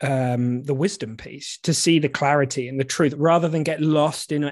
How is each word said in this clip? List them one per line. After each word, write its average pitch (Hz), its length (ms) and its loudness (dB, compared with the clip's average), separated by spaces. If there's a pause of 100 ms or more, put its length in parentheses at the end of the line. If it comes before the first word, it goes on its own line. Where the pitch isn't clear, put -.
um, 123 640 0
the 143 100 -2
wisdom 131 420 -4
piece, - 460 -14
to 170 100 0
see 165 280 4
the 147 80 0
clarity 139 580 0
and 135 120 -8
the 135 60 0
truth, 147 320 0
rather 165 320 4
than 160 140 -2
get 156 180 -2
lost 151 520 0
in 147 200 0